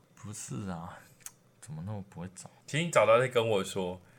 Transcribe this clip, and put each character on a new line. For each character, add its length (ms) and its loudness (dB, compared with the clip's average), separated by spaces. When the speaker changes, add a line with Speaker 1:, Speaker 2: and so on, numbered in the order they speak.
Speaker 1:
不 180 -14
是 380 -8
啊， 260 -10
怎 100 -18
么 140 -10
那 80 -8
么 160 -10
不 140 -14
会 120 -10
找？ 140 -18
Speaker 2:
其 120 -4
实 60 0
你 60 -4
找 140 6
到 160 8
再 80 2
跟 180 2
我 160 2
说。 380 -6